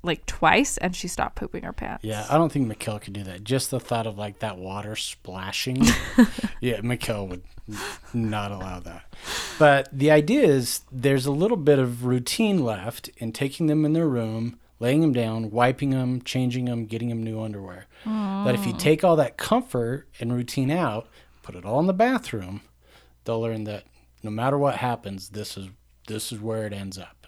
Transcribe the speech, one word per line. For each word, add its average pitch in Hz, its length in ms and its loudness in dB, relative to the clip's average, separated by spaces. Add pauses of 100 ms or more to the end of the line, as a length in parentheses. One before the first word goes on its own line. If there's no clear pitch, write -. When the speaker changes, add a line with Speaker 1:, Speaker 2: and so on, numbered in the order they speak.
Speaker 1:
like, 165 220 -2
twice, 170 520 4
and 185 160 -2
she - 140 -8
stopped - 260 -4
pooping - 300 -8
her - 80 -8
pants. - 320 -10
Speaker 2:
Yeah, 107 260 -4
I 143 80 6
don't 165 140 4
think 135 200 2
Mikkel 107 280 -6
could 98 140 -14
do 101 100 -8
that. 95 180 -12
Just 127 300 -2
the 127 80 -2
thought 113 260 -2
of, 107 100 -8
like, 104 220 -8
that 101 200 -6
water 101 380 -8
splashing. 95 840 -6
Speaker 1:
<laughs> - 760 2
Speaker 2:
Yeah, 117 200 0
Mikkel 110 480 -4
would 90 140 -10 (260)
n-, 104 80 -8 (380)
not 107 380 -2
allow 95 280 -8
that. 87 320 -16 (460)
But 139 340 8
the 139 200 4
idea 165 320 6
is 135 360 4 (100)
there's 131 360 2
a 143 60 0
little 196 260 2
bit 143 220 6
of 123 260 0
routine 143 580 2
left 110 440 -6 (100)
in 113 140 -6
taking 139 340 -2
them 151 180 4
in 151 80 2
their 165 160 2
room, 117 500 -2 (200)
laying 135 240 4
'em 156 100 4
down, 113 380 0
wiping 131 420 2
'em, 127 300 -2
changing 127 460 -2
'em, 117 180 -4
getting 113 240 -4
'em 113 120 -4
new 110 200 -6
underwear. 98 440 -10 (200)
That 202 480 0
if - 120 -2
you 117 60 -2
Speaker 1:
Mm. - 60 -8
Speaker 2:
take 156 260 4
all 170 120 6
that 147 200 2
comfort 131 720 -2 (120)
and 120 120 -2
routine 123 380 -2
out, 139 380 -2 (340)
put - 120 -14
it 90 120 -14
all 113 140 0
in 170 60 4
the 190 60 2
bathroom, 180 680 0 (600)
they'll 113 160 -2
learn 113 240 -4
that 104 200 -8 (380)
no 107 80 -8
matter 123 260 0
what 139 200 2
happens, 104 540 -6
this 104 280 -10
is, 95 100 -12 (380)
this 107 260 -8
is 107 80 -8
where 110 260 -4
it 104 60 -8
ends 98 260 -10
up. - 300 -20